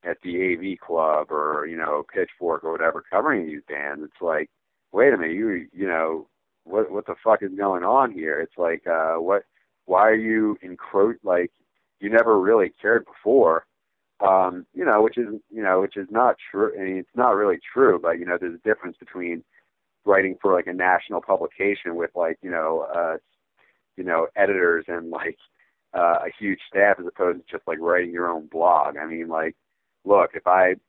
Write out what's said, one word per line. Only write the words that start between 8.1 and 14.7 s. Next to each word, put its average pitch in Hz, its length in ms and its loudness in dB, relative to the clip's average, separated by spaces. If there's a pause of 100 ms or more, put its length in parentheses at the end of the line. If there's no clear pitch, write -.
here? 78 300 -4
It's - 180 -10
like, 82 280 -2
uh, 82 280 0
what, 90 300 -2 (400)
why 95 240 4
are 110 60 6
you 110 500 0
encro-, 101 580 -2
like, 90 280 0 (500)
you 101 100 -6
never 113 300 4
really 101 320 4 (100)
cared 113 240 0
before, 101 580 2 (560)
um, 92 540 2